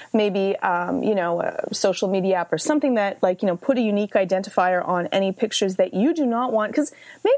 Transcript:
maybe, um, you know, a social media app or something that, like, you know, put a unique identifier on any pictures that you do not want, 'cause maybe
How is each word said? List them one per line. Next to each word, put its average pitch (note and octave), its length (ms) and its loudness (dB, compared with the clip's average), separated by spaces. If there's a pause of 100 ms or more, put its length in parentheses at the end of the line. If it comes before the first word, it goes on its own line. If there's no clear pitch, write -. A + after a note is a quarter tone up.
(120)
maybe, G3+ 440 2
um, F3 460 -2
you G#3+ 120 0
know, E3+ 260 0
a - 320 -6
social G3 360 0
media F#3+ 280 0
app F3 160 -4
or D#3+ 60 0
something D4 360 0
that, G3+ 280 -2
like, F#3 200 0
you G#3+ 40 0
know, F3 100 0
put B3+ 220 0
a - 20 2
unique G#3 340 0
identifier F#3 720 0
on F3 260 0
any G3 200 2
pictures G3 440 -2
that F#3 180 2
you A#3 180 2
do D#4 140 0
not A#3+ 260 -2
want, G#3+ 220 0
'cause D4 180 0 (320)
maybe B4 140 4